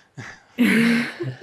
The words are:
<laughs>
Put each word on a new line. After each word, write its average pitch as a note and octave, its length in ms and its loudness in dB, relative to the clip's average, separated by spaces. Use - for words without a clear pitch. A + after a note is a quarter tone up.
<laughs> - 20 -12